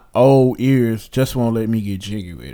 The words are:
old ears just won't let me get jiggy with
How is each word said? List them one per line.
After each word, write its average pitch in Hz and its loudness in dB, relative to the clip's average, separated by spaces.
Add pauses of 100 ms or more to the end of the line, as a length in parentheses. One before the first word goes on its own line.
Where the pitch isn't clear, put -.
(140)
old 131 4
ears 123 0
just 131 -2
won't 117 0
let 110 -2
me 113 0
get 101 -6
jiggy 95 -10
with 60 -18